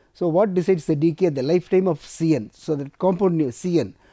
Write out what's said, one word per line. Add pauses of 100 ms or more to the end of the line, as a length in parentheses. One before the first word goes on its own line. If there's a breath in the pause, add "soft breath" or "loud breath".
(140)
So,
what
decides
the
decay?
The
lifetime
of
C
N.
So,
that
compound
nu-,
C
N, (180 soft breath)